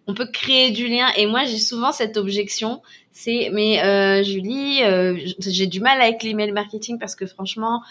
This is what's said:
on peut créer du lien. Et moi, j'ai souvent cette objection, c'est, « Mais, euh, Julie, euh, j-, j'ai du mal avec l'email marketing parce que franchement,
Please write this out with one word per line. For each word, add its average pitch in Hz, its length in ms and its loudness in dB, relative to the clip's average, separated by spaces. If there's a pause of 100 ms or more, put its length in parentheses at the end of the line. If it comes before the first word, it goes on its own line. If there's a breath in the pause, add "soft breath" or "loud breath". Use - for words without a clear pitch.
on 202 80 -4
peut 233 120 -4
créer 254 440 2
du 233 180 -2
lien. 247 180 2 (100)
Et 208 100 4
moi, 240 180 0
j'ai 226 140 -2
souvent 240 340 -2
cette 220 240 -4
objection, 208 640 -4 (300 soft breath)
c'est, « 240 400 -2
Mais, 208 320 2
euh, 196 400 4
Julie, 254 580 -2
euh, 185 340 4
j-, 180 220 -8
j'ai 190 280 -2
du 185 140 -4
mal 262 200 4
avec 226 240 2
l'email 214 260 -2
marketing 208 480 -6
parce 220 160 -12
que 190 120 -8
franchement, 220 540 -6 (100)